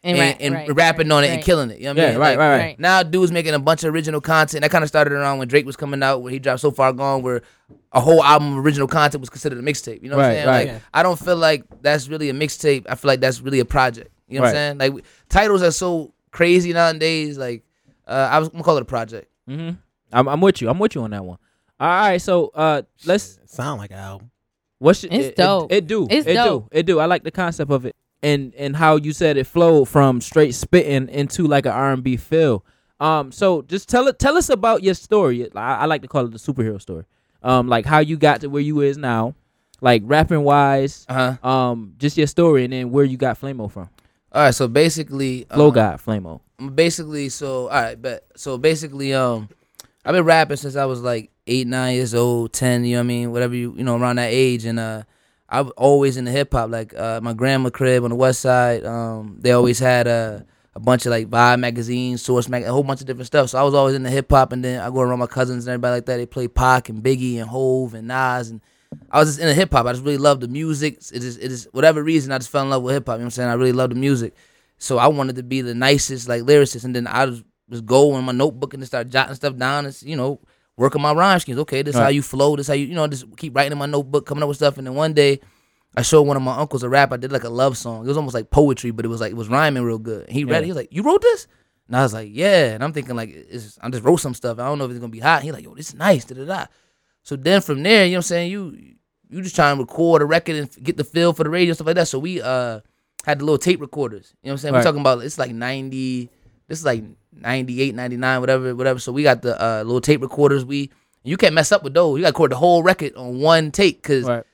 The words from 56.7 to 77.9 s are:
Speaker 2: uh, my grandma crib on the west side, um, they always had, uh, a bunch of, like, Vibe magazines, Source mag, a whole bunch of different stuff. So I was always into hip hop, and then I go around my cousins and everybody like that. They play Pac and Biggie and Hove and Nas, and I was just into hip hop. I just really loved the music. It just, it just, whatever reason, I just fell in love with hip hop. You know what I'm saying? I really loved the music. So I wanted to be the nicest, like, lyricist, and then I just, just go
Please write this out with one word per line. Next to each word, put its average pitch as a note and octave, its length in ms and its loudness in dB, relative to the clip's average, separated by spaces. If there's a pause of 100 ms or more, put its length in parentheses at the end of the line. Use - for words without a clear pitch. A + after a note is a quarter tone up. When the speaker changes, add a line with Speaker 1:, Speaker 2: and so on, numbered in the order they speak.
Speaker 2:
uh, A2+ 240 -6
my A#2 120 -6
grandma B2+ 360 0
crib B2+ 340 2
on A#2+ 60 -2
the A#2+ 60 -2
west B2+ 260 2
side, B2 440 2
um, A2+ 540 -8
they B2 120 2
always B2 280 4
had, B2 280 2
uh, A2+ 320 -2 (360)
a - 40 -14
bunch A#2+ 260 0
of, B2 60 -2
like, A2+ 180 -2
Vibe A#2+ 300 4
magazines, B2 640 -4
Source B2 280 0
mag, B2 140 -4
a A2 80 -6
whole C#3 120 2
bunch C3+ 180 -4
of C3+ 60 -14
different B2 200 -10
stuff. C#3 220 2
So B2+ 80 -4
I C3+ 60 2
was C#3 100 2
always C3+ 220 2
into C3 140 -6
hip C3+ 200 -2
hop, C3+ 220 4
and B2+ 120 -8
then B2+ 160 -6
I A#2 100 -8
go B2+ 120 -4
around B2 180 0
my B2 80 -2
cousins B2 380 -4
and B2+ 80 -8
everybody B2 220 -2
like A#2+ 100 -6
that. B2+ 120 -4
They A#2+ 80 -6
play B2 220 -8
Pac B2+ 420 0
and A2 140 -10
Biggie B2+ 360 -2
and A2 100 -10
Hove B2+ 440 -2
and A2+ 140 -16
Nas, B2+ 440 -2
and A2+ 100 -16 (500)
I D3 80 4
was D#3 100 4
just C#3+ 100 -8
into D#3+ 140 0
hip F3+ 180 2
hop. B2 140 2
I B2 80 -2
just B2+ 100 -10
really C#3+ 140 -2
loved C#3 240 4
the B2 60 -8
music. D3+ 500 -4 (160)
It B2 60 -8
just, A#2+ 220 -12
it B2+ 80 -8
just, A#2+ 240 -14
whatever D3+ 300 4
reason, D3+ 280 0
I C3+ 60 -4
just B2 120 -8
fell C#3+ 140 -2
in C3+ 60 -4
love C3+ 140 -2
with B2+ 100 -2
hip C#3 140 -4
hop. A#2 80 -4
You A2+ 40 -10
know A#2+ 40 -8
what - 40 -8
I'm A#2 40 -8
saying? B2 180 -4
I A#2 40 -2
really B2+ 200 2
loved B2+ 180 0
the B2 80 -4
music. C3 340 0 (440)
So C3 220 -4
I B2 80 6
wanted C3+ 300 0
to B2+ 60 -10
be C3 180 -4
the A#2+ 120 -6
nicest, C3 560 0
like, A#2+ 140 -2
lyricist, C3 420 4
and B2+ 100 -4
then A#2+ 120 -4
I B2+ 180 0
just, A#2+ 180 -6 (280)
just A#2 140 -12
go C#3 320 4